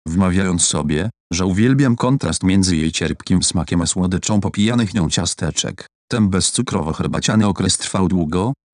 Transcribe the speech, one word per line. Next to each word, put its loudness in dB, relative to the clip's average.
wmawiając 2
sobie, 0
że 0
uwielbiam 4
kontrast 0
między 2
jej 0
cierpkim -2
smakiem -2
a -2
słodyczą 0
popijanych 0
nią 0
ciasteczek. -4
Ten 2
bezcukrowo-herbaciany 0
okres 0
trwał -2
długo, 0